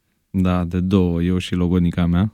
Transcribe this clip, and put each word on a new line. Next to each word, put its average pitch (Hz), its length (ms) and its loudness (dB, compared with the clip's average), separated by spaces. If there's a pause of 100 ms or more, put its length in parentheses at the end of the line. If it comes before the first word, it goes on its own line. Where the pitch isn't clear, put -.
(300)
Da, 92 340 -2
de 90 160 -4
două, 90 440 2
eu 90 140 0
și 90 180 -6
logodnica 87 500 0
mea. 87 280 0